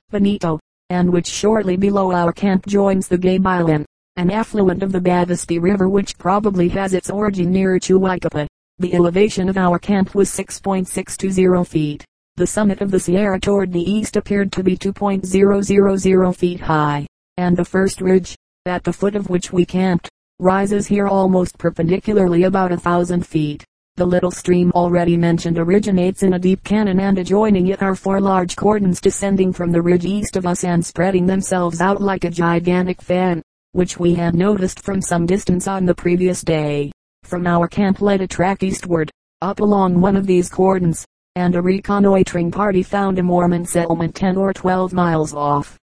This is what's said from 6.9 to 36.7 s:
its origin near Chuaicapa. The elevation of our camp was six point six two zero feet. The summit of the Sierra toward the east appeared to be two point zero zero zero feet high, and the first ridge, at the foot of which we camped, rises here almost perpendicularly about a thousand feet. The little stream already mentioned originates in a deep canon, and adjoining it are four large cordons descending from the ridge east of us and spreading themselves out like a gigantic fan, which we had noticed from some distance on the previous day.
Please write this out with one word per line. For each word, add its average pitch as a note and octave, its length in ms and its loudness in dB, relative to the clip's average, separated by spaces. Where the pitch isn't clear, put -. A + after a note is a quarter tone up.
its F3+ 160 -4
origin G3 400 -2
near F#3+ 300 2
Chuaicapa. F3+ 680 0
The F3+ 160 -2
elevation F3+ 540 2
of F#3+ 100 -2
our F3 220 2
camp G3 340 -2
was G3 160 2
six - 300 -10
point F#3+ 260 -4
six - 300 -8
two F#3+ 160 -4
zero F#3 320 2
feet. D3+ 400 -4
The F3 100 0
summit G#3 340 -2
of G3 120 -2
the F#3 80 2
Sierra F#3 400 0
toward G3 320 0
the F3 100 -2
east G#3 340 -4
appeared G3+ 360 -2
to F#3 100 -4
be F#3 140 0
two G3 160 -4
point G3 340 -4
zero G3 340 4
zero G3 360 4
zero F#3 360 2
feet F3+ 280 -2
high, D3 480 0
and F3+ 200 2
the F3 80 0
first F#3+ 360 -2
ridge, F#3 360 2
at F3+ 180 -4
the F3 80 -2
foot G3+ 240 -2
of G3+ 120 -6
which F3+ 240 -4
we F3+ 140 2
camped, F#3 420 0
rises G3 480 2
here G3+ 220 0
almost F#3+ 500 2
perpendicularly F3 840 0
about F#3 280 2
a F3 40 2
thousand F3 500 0
feet. D3 380 -4
The F3+ 80 0
little F3+ 280 0
stream F3+ 420 2
already F3 420 2
mentioned E3+ 400 0
originates F#3 680 0
in F#3 100 4
a F3+ 40 -2
deep F#3 260 0
canon, G3+ 340 0
and G3 200 2
adjoining F#3+ 500 2
it F#3+ 120 -2
are F#3+ 140 0
four G3 260 -2
large F#3+ 360 0
cordons G3+ 440 0
descending F#3+ 520 0
from F3 180 -4
the E3+ 120 2
ridge F3 220 2
east G3+ 320 -4
of F3+ 100 -4
us F3+ 180 -2
and F3 200 0
spreading F3+ 420 0
themselves F3+ 540 -2
out G3 220 0
like F#3+ 220 -2
a F3 60 -4
gigantic F3 720 0
fan, F3+ 400 -2
which F3+ 260 -2
we F3 160 2
had E3+ 220 0
noticed F#3+ 460 0
from F#3+ 200 -4
some E3+ 260 -2
distance F3+ 420 0
on F#3+ 180 -2
the F3 80 2
previous F3+ 480 0
day. D3 480 -2